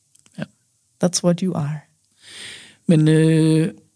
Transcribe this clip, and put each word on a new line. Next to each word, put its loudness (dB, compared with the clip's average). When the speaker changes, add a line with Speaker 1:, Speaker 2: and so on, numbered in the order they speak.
Speaker 1:
Ja. -10
Speaker 2:
That's -2
what 0
you -4
are. -6
Speaker 1:
Men, 4
øh, 2